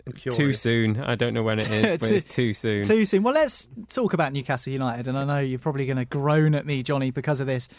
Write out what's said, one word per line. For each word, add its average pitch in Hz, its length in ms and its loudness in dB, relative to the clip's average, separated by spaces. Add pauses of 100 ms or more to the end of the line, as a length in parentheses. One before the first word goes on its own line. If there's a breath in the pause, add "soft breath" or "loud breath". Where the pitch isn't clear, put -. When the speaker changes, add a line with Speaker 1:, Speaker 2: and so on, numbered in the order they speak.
Speaker 1:
I'm 131 80 -14
Speaker 2:
too - 160 -8
Speaker 1:
curious. 127 320 2
Speaker 2:
soon. 113 400 2
I 120 140 -2
don't 117 180 0
know 113 80 0
when 110 160 0
it 107 120 -2
is, 156 280 2
but 113 80 0
Speaker 3:
<laughs> - 20 2
Too 107 60 4
Speaker 2:
it's - 100 0
too 117 300 0
soon. 104 280 0
Speaker 3:
Too 214 220 4
soon. 196 180 2
Well, 254 120 2
let's 311 340 0 (200)
talk 233 260 -2
about 151 180 2
Newcastle 135 400 -4
United, 127 360 -4
and 131 100 -2
I 139 60 -2
know 143 160 0
you're 131 180 -2
probably 139 260 -2
gonna 131 220 -2
groan 151 480 4
at 143 100 0
me, 139 180 -2
Johnny, 135 280 0
because 135 300 -2
of 135 60 -4
this, 127 220 -2 (100)